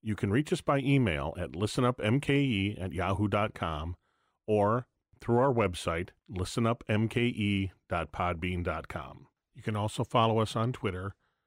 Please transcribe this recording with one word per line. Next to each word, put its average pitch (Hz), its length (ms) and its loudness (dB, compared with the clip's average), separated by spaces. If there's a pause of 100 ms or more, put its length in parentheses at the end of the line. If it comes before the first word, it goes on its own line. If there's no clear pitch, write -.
You 107 140 -2
can 101 140 0
reach 139 220 2
us 175 80 -2
by 143 180 2
email 113 600 2
at 85 160 -6
listen 107 300 0
up 127 180 0
M 120 180 4
K 139 200 2
E 104 400 0
at 90 120 -4
yahoo 92 360 0
dot 104 260 0
com 82 420 -4 (500)
or 107 400 2 (340)
through 120 180 2
our 135 140 4
website, 92 580 0 (180)
listen 98 380 -2
up 117 220 0
M 110 200 2
K 120 140 0
E 101 500 0 (160)
dot 82 240 -2
podbean 87 520 -2
dot 80 240 -4
com. - 380 -12 (280)
You 123 80 -20
can 107 140 -4
also 104 260 -2
follow 113 360 4
us 110 180 0
on 113 160 -2
Twitter 95 420 -6 (320)